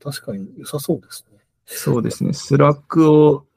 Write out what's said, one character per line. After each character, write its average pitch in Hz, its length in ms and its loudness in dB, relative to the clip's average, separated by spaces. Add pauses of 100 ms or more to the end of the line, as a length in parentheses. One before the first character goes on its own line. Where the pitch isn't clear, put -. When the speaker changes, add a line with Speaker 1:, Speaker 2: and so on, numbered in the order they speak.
Speaker 1:
は 139 100 -12
確 - 140 -14
か 107 100 -10
に 98 220 -14
良 139 80 -20
さ 147 140 -8
そ 160 140 -4
う 107 60 -10
で - 100 -20
す - 200 -20
ね。 - 80 -20 (280)
Speaker 2:
そ - 320 -4
う 113 40 -4
で - 80 -4
す - 140 -8
ね。 - 60 -2
Slack 143 760 2
を、 151 380 4 (100)